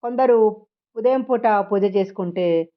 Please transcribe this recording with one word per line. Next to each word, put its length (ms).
కొందరు 640
ఉదయం 260
పూట 240
పూజ 140
చేసుకుంటే 800